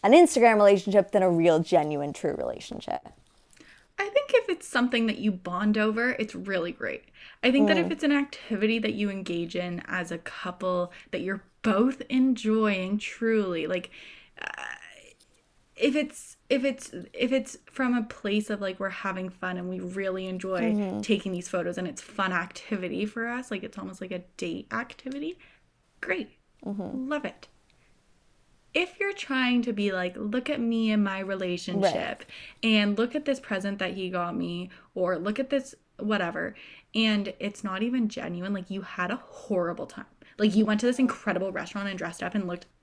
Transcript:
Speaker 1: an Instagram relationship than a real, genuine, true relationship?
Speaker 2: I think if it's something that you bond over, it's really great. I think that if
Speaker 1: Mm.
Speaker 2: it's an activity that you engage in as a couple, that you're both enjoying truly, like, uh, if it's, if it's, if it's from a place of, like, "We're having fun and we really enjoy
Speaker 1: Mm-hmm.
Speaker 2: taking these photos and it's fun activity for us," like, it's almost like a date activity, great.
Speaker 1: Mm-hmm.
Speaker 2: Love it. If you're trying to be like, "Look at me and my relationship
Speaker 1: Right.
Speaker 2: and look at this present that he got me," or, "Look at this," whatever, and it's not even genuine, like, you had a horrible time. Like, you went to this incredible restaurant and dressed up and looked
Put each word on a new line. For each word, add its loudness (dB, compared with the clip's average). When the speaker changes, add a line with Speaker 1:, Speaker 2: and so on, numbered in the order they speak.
Speaker 1:
an 8
Instagram 10
relationship 6
than 6
a 6
real, 6
genuine, 2
true -4
relationship? -8
Speaker 2:
I -4
think 0
if 6
it's -4
something 2
that 0
you 2
bond 0
over, 2
it's -4
really -2
great. -8
I 4
think 6
that 6
if 2
Speaker 1:
Mm. -2
Speaker 2:
it's -4
an 4
activity 0
that -2
you -2
engage -6
in -4
as -4
a -6
couple, -4
that -4
you're -4
both 2
enjoying 2
truly, 0
like, -4
uh, -8
if 4
it's, -6
if 2
it's, -2
if 0
it's -2
from 0
a 0
place -2
of, -4
like, -6
"We're -4
having -6
fun -6
and -6
we -6
really -4
enjoy -4
Speaker 1:
Mm-hmm. -2
Speaker 2:
taking 0
these -6
photos -4
and -4
it's -10
fun -4
activity -4
for -6
us," -8
like, -6
it's -12
almost -12
like -10
a -6
date -8
activity, -8
great. -6
Speaker 1:
Mm-hmm. -6
Speaker 2:
Love -2
it. -10
If 0
you're -4
trying 0
to -2
be -2
like, -4
"Look -4
at -2
me 0
and 4
my -2
relationship -2
Speaker 1:
Right. -18
Speaker 2:
and 4
look 0
at -2
this 0
present -4
that -2
he -6
got -4
me," -4
or, 0
"Look -2
at -2
this," -2
whatever, -2
and 2
it's -6
not -4
even 2
genuine, -6
like, -6
you -4
had -4
a -2
horrible -4
time. -16
Like, 4
you 6
went 2
to 2
this 2
incredible 0
restaurant -8
and -8
dressed -8
up -6
and 0
looked -6